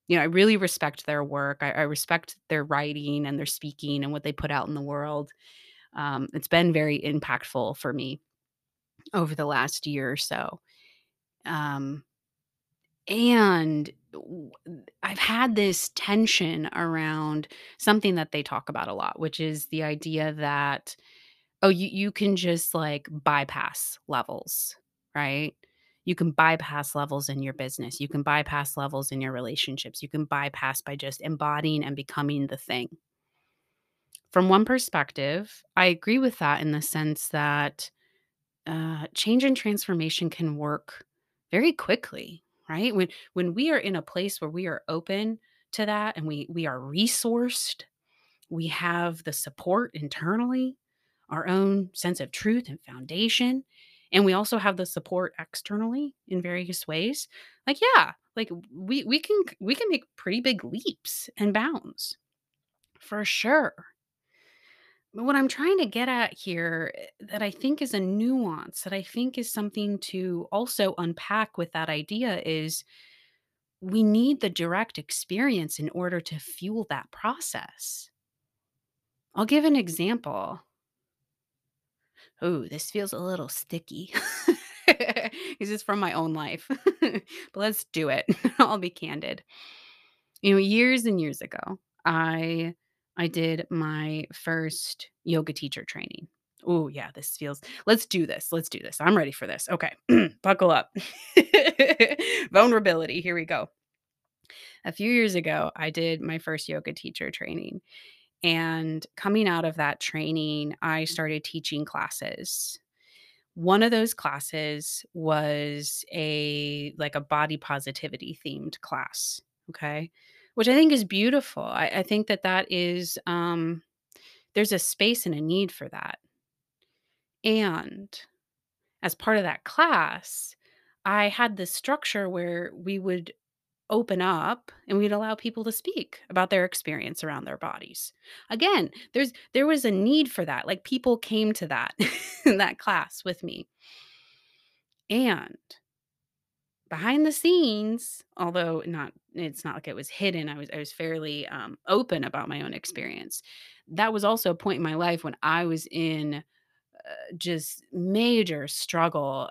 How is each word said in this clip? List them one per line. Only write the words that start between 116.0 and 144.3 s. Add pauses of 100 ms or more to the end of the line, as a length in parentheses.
a,
like,
a
body
positivity
themed
class, (300)
okay? (460)
Which
I
think
is
beautiful.
I,
I
think
that
that
is, (100)
um, (720)
there's
a
space
and
a
need
for
that. (1300)
And (920)
as
part
of
that
class, (480)
I
had
this
structure
where
we
would (580)
open
up (160)
and
we'd
allow
people
to
speak
about
their
experience
around
their
bodies. (380)
Again, (220)
there's, (200)
there
was
a
need
for
that.
Like,
people
came
to
that,
<laughs>
in
that
class
with
me. (1400)